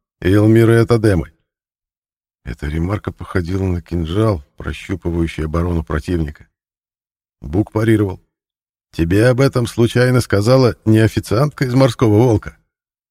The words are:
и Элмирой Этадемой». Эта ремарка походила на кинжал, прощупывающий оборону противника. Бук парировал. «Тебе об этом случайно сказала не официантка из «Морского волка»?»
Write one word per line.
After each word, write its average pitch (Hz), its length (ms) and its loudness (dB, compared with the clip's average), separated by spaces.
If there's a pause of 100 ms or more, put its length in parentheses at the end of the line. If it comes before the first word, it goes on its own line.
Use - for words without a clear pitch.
(220)
и 87 100 0
Элмирой 113 520 4
Этадемой». 107 500 0 (1120)
Эта 60 220 -10
ремарка 87 440 -4
походила 92 520 -6
на 90 180 -2
кинжал, 87 640 -2 (140)
прощупывающий 82 880 -6
оборону 82 380 -2
противника. 78 640 -6 (920)
Бук 90 300 -4
парировал. 107 500 0 (680)
«Тебе 95 360 0
об 127 120 2
этом 131 280 0
случайно 123 540 0
сказала 117 540 2 (100)
не 110 140 4
официантка 110 640 0
из 123 100 -2
«Морского 120 420 2
волка»?» 117 400 0 (540)